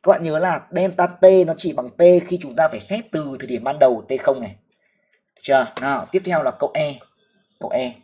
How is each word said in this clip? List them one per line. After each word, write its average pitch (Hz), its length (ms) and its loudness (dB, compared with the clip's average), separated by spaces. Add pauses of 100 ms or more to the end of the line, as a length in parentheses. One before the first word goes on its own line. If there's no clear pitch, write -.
Các 185 80 2
bạn 165 120 2
nhớ 156 160 -2
là 170 320 -2
delta 180 360 -2
T 175 180 -2 (220)
nó 160 100 -4
chỉ 160 160 -6
bằng 123 180 -6
T - 120 0 (240)
khi 180 140 -6
chúng 135 160 -12
ta 160 120 2
phải 113 120 -8
xét 226 320 -8
từ 143 260 -8
thời 123 100 -12
điểm 117 160 -6
ban 139 140 -4
đầu 123 300 2
T 135 40 -4 (100)
không 135 180 0
này. 98 160 -14 (800)
Được - 80 -20
chưa? 131 240 0 (140)
Nào, 131 320 -6
tiếp 185 120 -2
theo 170 180 -2
là 131 80 -2
câu 143 240 -6
E. 147 200 -4 (680)
Câu - 100 -12
E. 127 220 -4 (120)